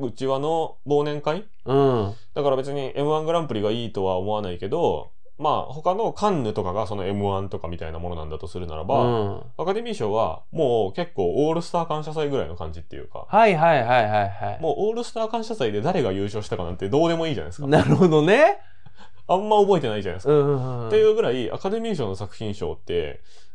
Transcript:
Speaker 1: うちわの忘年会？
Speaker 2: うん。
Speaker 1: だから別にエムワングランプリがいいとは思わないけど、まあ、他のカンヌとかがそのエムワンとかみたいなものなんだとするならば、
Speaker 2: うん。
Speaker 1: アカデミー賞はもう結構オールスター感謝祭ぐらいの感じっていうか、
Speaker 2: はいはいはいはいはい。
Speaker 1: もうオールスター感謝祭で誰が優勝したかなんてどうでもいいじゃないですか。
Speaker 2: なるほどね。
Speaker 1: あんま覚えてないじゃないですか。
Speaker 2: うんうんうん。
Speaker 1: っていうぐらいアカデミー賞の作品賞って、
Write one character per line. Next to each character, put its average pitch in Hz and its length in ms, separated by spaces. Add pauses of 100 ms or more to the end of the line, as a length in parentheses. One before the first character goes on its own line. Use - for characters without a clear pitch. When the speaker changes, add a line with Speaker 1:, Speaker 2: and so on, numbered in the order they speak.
Speaker 1:
う 131 100
ち 131 160
わ 135 140
の 160 380 (100)
忘 147 160
年 147 160
会？ 160 240 (220)
Speaker 2:
う 123 60
ん。 123 420 (200)
Speaker 1:
だ 147 80
か 139 80
ら 135 60
別 139 160
に 139 240
エ 139 80
ム 151 60
ワ 156 100
ン 156 60
グ 160 60
ラ 170 80
ン 160 60
プ 120 80
リ 107 80
が 104 80
い 117 140
い 104 80
と 98 120
は 95 120
思 95 160
わ 107 100
な 95 80
い 87 80
け 95 100
ど、 117 440 (240)
ま 147 140
あ、 131 120
他 156 340
の 214 160
カ 208 180
ン 156 140
ヌ 107 80
と 107 100
か 90 100
が 107 140
そ 107 80
の 98 100
エ 98 80
ム 101 160
ワ 98 120
ン 98 80
と 95 100
か 90 80
み 87 100
た 82 120
い 80 40
な 82 60
も 87 120
の 87 40
な 80 100
ん 78 40
だ 78 100
と - 80
す 85 100
る 87 120
な 78 80
ら 78 80
ば、 127 180
Speaker 2:
う 117 280
ん。 92 120 (140)
Speaker 1:
ア 156 80
カ 190 100
デ 226 80
ミ 233 80
ー 214 40
賞 104 180
は 104 300 (100)
も 120 380
う - 20
結 175 200
構 101 360
オ - 20
ー 160 40
ル 170 60
ス - 120
タ 175 100
ー 165 60
感 156 160
謝 156 100
祭 151 160
ぐ 135 80
ら 95 60
い - 20
の 80 80
感 82 180
じ 85 80
っ - 40
て - 100
い 71 60
う - 80
か、 - 200
Speaker 2:
は 220 200
い 185 80
は 160 180
い 127 100
は 123 180
い 107 60
は 107 180
い - 20
は 101 240
い。 113 100
Speaker 1:
も 160 120
う - 0 (120)
オ 220 60
ー - 20
ル 233 80
ス - 100
タ 226 100
ー 220 60
感 226 140
謝 220 140
祭 113 160
で 101 80
誰 156 240
が 98 80
優 98 120
勝 107 160
し 101 80
た 113 80
か 95 60
な 85 80
ん 92 60
て 98 120
ど 143 160
う 165 40
で 170 80
も 165 100
い 156 60
い - 20
じ 101 60
ゃ - 20
な 76 60
い - 20
で - 60
す - 40
か。 143 60
Speaker 2:
な 147 160
る 147 140
ほ 190 100
ど 156 160
ね。 277 360 (680)
Speaker 1:
あ 170 80
ん 196 140
ま 214 120
覚 196 180
え - 20
て 131 80
な 107 80
い 101 80
じ 98 40
ゃ 87 40
な - 20
い - 40
で - 20
す 123 80
か。 147 40
Speaker 2:
う 151 40
ん 143 100
う 143 60
ん 127 300
う - 20
ん。 - 20
Speaker 1:
っ - 60
て 214 60
い 220 40
う 214 120
ぐ 220 80
ら 143 100
い 123 180
ア - 80
カ 202 100
デ 220 120
ミ 226 100
ー 214 60
賞 131 100
の 95 80
作 98 220
品 107 180
賞 87 200
っ - 60
て、 80 400 (340)